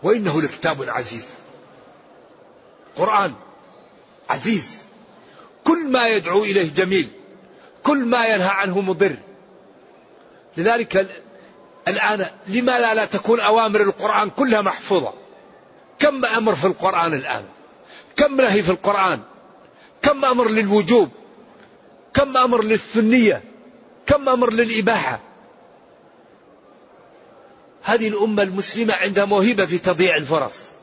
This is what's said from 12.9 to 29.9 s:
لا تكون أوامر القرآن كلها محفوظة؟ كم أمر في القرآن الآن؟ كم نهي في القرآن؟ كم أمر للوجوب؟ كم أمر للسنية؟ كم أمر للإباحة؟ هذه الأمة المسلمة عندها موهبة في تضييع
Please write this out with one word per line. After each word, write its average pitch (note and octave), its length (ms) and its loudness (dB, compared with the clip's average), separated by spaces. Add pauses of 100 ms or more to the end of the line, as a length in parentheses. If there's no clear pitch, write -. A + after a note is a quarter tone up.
لا A3 100 0
تكون G#3+ 360 0
أوامر G#3+ 400 2
القرآن G#3 500 0
كلها A#3 320 0
محفوظة؟ E3+ 520 -2 (840)
كم C4+ 260 0
أمر A3 300 0
في C#3 100 -6
القرآن E3+ 500 0
الآن؟ C3 300 -6 (720)
كم C#4+ 200 2
نهي G#3+ 260 2
في E3+ 80 0
القرآن؟ F#3 500 0 (840)
كم C#4 220 2
أمر B3 240 2
للوجوب؟ G#3 640 2 (1040)
كم C#4 220 0
أمر A#3+ 280 2
للسنية؟ A3 800 2 (600)
كم C#4 220 2
أمر B3 240 2
للإباحة؟ A3 680 -2 (2500)
هذه A3 260 0
الأمة G#3 340 0
المسلمة G3 520 -2
عندها F#3+ 300 0
موهبة G3+ 420 2
في E3+ 120 -2
تضييع E3+ 380 0